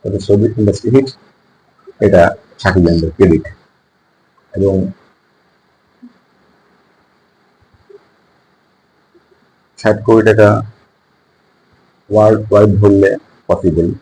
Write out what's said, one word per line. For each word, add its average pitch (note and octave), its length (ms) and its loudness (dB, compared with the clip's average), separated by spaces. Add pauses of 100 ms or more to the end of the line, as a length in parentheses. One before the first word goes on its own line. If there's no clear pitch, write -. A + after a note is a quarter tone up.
তবে G2 220 -6
ছবি G#2 200 2 (140)
ইন্ডাস্ট্রি G2+ 340 -2
হিট, C3+ 140 2 (960)
এটা F#2+ 160 4 (400)
শাকিব F#2+ 220 0
খানের E2 320 -2
ক্রেডিট। E2 280 2 (1080)
এবং F#2+ 220 -2 (4000)
ষাট A2 180 -2 (100)
কোটি A2+ 220 2
টাকা G#2+ 200 4 (1600)
ওয়ার্ল্ড G#2+ 300 2 (100)
ওয়াইড G#2 200 4 (100)
ধরলে G2+ 300 2 (380)
পসিবল E2+ 380 -2 (160)